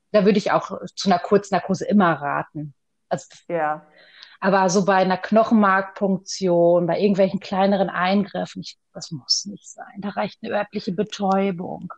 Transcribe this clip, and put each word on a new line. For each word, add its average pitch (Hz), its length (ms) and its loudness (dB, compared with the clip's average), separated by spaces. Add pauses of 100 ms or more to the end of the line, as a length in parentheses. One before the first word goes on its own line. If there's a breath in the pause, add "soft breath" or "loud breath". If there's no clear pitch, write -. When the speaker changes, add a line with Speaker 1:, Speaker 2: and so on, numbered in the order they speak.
(120)
Speaker 1:
Da 202 140 4
würde 208 120 4
ich - 140 -2
auch - 180 0 (240)
zu - 140 -4
einer 180 100 4
Kurznarkose 190 680 0
immer 196 260 4
raten. 143 640 -6 (340)
Also, - 180 -6 (220)
Speaker 2:
Ja. 156 380 -4 (540 loud breath)
Speaker 1:
aber 190 280 2
so 180 160 2
bei 190 120 2
einer 185 200 2
Knochenmarkpunktion, 190 1700 2
bei 165 140 -2
irgendwelchen 196 400 2
kleineren 196 480 0
Eingriffen, 185 720 -2
ich, - 180 -18 (140)
das - 180 -16
muss - 360 -6
nicht 202 220 -16
sein. - 340 -18
Da 202 80 -6
reicht 208 320 -6
eine 208 100 -8
örtliche 208 400 -6
Betäubung. 190 1040 -4